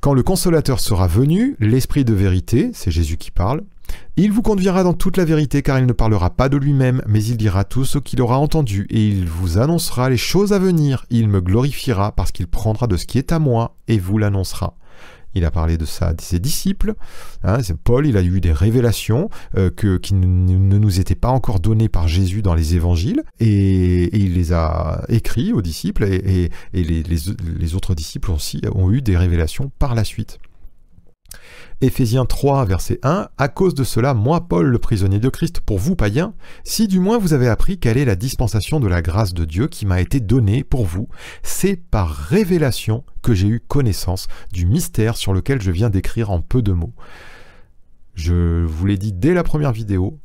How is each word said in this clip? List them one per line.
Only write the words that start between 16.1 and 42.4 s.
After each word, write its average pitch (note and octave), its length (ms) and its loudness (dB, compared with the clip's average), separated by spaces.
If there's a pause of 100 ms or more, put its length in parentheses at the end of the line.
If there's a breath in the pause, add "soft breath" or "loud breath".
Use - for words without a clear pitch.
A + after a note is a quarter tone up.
ses - 200 -4
disciples, F#3+ 560 0 (480 loud breath)
hein, A#2 180 2
c'est E2+ 160 -4
Paul, C3+ 300 2
il A#2 100 2
a F#2 60 4
eu F2+ 180 2
des E2+ 100 4
révélations, A2+ 800 2 (260 loud breath)
euh, F#2+ 140 2
que, F#2+ 280 0
qui G2 180 -2
n-, F#2 300 2 (220)
ne G2 120 4
nous G2+ 200 2
étaient - 140 0
pas - 160 0
encore C3 300 2
données A2 280 2
par E2+ 200 2
Jésus F#2 340 0
dans F2+ 140 2
les E2 200 2
évangiles, F2+ 480 0 (160)
et, F#2+ 680 2
et G#2 120 -2
il F#2+ 160 2
les F2 200 0
a E2 540 -2
écrits A#2+ 460 0
aux D3 80 0
disciples, G#2+ 420 -4
et, F#2+ 120 0
et, F2+ 360 0 (220 loud breath)
et F2+ 100 0
les, D#2+ 200 -2
les, E2 160 -2 (400)
les E2+ 160 -4
autres F#2+ 180 -2
disciples - 380 -4
aussi - 280 -4 (140)
ont F#2+ 180 2
eu C#3 120 0
des G2 140 2
révélations E2+ 600 0
par C3 160 0
la A2+ 100 0
suite. - 360 -8 (1400 loud breath)
Éphésiens B2+ 440 2
trois, C3+ 400 2
verset F#2 380 -2
un, « F3 340 0
À C#3 100 0
cause F3+ 260 0
de C3+ 120 -2
cela, B2+ 280 0
moi, C#3+ 360 0
Paul, E3+ 180 2
le A#2 120 2
prisonnier G2 400 2
de B2 100 2
Christ, - 320 -4
pour G#2 160 -2
vous, B2+ 180 0
païens, C#3 380 0 (320 loud breath)
si A3+ 240 0
du F#3 100 2
moins G3+ 200 2
vous F3+ 120 0
avez B2+ 160 4
appris D#3 320 2
quelle A#2 180 2
est C#3+ 60 2
la A2 140 2
dispensation A2+ 640 -2
de A2+ 60 2
la F2 140 0
grâce F2 320 -2
de E2 120 -2
Dieu E2+ 220 -2
qui - 180 -8
m'a F2+ 160 2
été C3+ 180 0
donnée A2 460 2
pour A#2+ 200 0
vous, F2+ 220 -4 (340 loud breath)
c'est - 360 0
par F#2+ 320 -2
révélation C#3+ 960 0 (160)